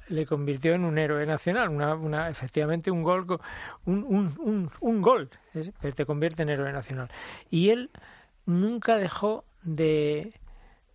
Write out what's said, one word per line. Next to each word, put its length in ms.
le 180
convirtió 480
en 100
un 140
héroe 260
nacional, 440
una, 260
una, 340
efectivamente 600
un 140
gol 220
co-, 140
un, 240
un, 320
un, 300
un 220
gol, 280
es, 160
te 100
convierte 380
en 60
héroe 240
nacional. 360
Y 220
él 200
nunca 520
dejó 480
de, 720